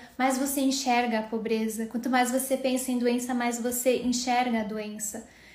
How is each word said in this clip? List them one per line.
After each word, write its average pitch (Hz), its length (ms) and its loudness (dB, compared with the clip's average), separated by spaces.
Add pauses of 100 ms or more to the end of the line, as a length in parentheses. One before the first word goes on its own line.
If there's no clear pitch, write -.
(160)
mais 254 220 2
você 277 220 0
enxerga 240 580 2
a 214 40 0
pobreza. 220 640 -2
Quanto 233 220 -4
mais 247 220 4
você 262 260 0
pensa 254 360 0
em 240 60 0
doença, 247 360 0
mais 240 260 0
você 240 380 2
enxerga 240 640 0
a 214 40 -2
doença. 214 640 -8 (260)